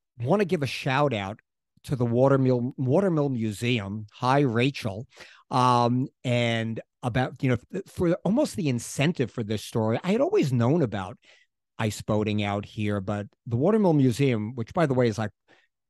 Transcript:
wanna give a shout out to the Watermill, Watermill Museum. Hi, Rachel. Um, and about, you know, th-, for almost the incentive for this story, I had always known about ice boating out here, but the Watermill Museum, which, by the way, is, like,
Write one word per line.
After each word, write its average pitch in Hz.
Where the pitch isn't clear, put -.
wanna 180
give 165
a 135
shout 139
out 101
to 143
the 123
Watermill, 127
Watermill 147
Museum. 110
Hi, 131
Rachel. 120
Um, 123
and 117
about, 127
you 135
know, 123
th-, 190
for 175
almost 240
the 165
incentive 131
for 127
this 107
story, 113
I 180
had 226
always 311
known 131
about 101
ice 113
boating 107
out 101
here, 104
but 104
the 117
Watermill 190
Museum, 127
which, 120
by 170
the 135
way, 123
is, 107
like, 107